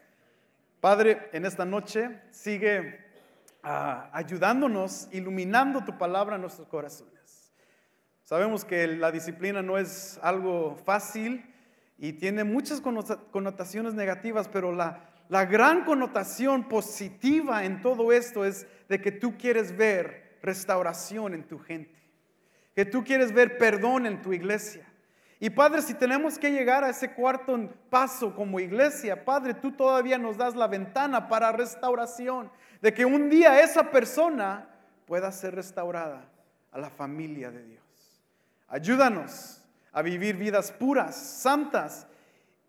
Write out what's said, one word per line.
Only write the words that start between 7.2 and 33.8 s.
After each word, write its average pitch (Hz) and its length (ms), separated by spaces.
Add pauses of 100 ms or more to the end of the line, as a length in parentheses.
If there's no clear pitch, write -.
Sabemos 202 420
que 170 220
la 165 240
disciplina 175 520
no 185 160
es - 440
algo 175 640
fácil 220 640 (460)
y 151 160
tiene 190 320
muchas 269 380
connota-, 214 360 (120)
connotaciones 196 640
negativas, 208 540
pero 185 220
la, 175 380 (200)
la 190 180
gran 254 380
connotación 254 840
positiva 220 960
en 190 160
todo 233 320
esto 240 320
es 196 220 (220)
de 196 120
que 196 120
tú 220 260
quieres 220 380
ver 190 640
restauración 190 920
en 156 160
tu 156 100
gente, 160 380 (800)
que 196 100
tú 226 180
quieres 262 300
ver 240 240
perdón 233 500
en 196 140
tu 185 140
iglesia. 202 500 (540)
Y 214 120
Padre, 302 320
si 277 100
tenemos 285 460
que 285 120
llegar 269 320
a 269 60
ese 254 240
cuarto 254 560 (220)
paso 254 440
como 196 240
iglesia, 202 640
Padre, 262 300
tú - 180
todavía 262 460
nos 226 220
das 240 180
la 233 100
ventana 214 640
para 220 240
restauración, 247 1000 (300)
de 214 140
que 233 100
un 285 240
día 302 320
esa 320 300